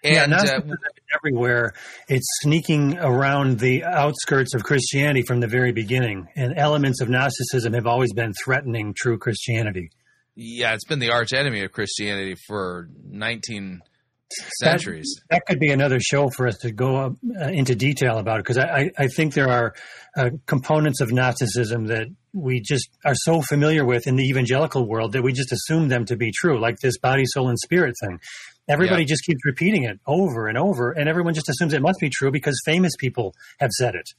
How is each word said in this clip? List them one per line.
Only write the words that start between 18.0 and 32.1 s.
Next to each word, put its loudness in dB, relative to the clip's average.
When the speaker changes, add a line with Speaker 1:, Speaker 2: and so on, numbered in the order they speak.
Speaker 1:
about -2
it, -8
'cause 0
I, 4
I, 0
I 2
think 0
there 4
are, 2
uh, 2
components 2
of 0
Gnosticism 0
that -2
we -2
just -2
are 2
so 2
familiar 4
with 2
in 2
the 2
evangelical 2
world -2
that 0
we 2
just -4
assume 2
them 2
to -2
be -2
true, 2
like 0
this 0
body, 2
soul, 0
and 0
spirit 2
thing. -6
Everybody 4
Speaker 2:
Yeah. 2
Speaker 1:
just 0
keeps 0
repeating 2
it -6
over 0
and -2
over, 0
and 0
everyone 0
just -4
assumes 0
it 2
must 2
be 0